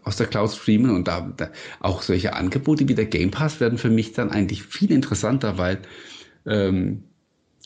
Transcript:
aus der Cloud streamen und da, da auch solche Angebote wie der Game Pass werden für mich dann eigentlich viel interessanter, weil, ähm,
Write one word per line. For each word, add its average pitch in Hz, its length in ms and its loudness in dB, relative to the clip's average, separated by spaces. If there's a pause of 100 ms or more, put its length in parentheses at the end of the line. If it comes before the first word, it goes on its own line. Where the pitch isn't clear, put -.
aus 104 140 -6
der 95 100 0
Cloud 107 240 0
streamen 117 400 2
und 87 160 0
da, 87 280 -4
da - 140 -6 (320)
auch 95 220 -2
solche 92 320 0
Angebote 135 520 0
wie 117 80 2
der 110 100 2
Game 92 260 0
Pass 151 280 -2
werden 117 180 2
für 117 120 0
mich 113 240 2
dann 110 160 -2
eigentlich 98 320 0
viel - 300 0
interessanter, 117 680 2
weil, 92 220 0 (640)
ähm, 98 580 0 (640)